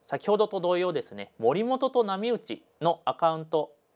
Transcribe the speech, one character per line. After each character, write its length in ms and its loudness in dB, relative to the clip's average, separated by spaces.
先 220 -6
ほ 120 4
ど 100 2
と 140 -6
同 160 2
様 160 0
で 80 -2
す 140 -14
ね、 240 -12
森 240 2
本 260 -2
と 140 2
波 280 -4
打 300 -6
の 220 0
ア 120 -2
カ 180 2
ウ 60 -6
ン 60 -10
ト、 280 -2